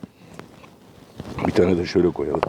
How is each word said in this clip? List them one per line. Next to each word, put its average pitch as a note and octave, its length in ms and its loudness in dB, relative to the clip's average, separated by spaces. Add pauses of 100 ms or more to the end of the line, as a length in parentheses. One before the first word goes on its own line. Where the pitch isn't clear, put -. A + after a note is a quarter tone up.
(1500)
Bir - 40 0
tane F#2 260 4
de F2 80 -2
şöyle F2 240 2
koyalım. D2 400 -4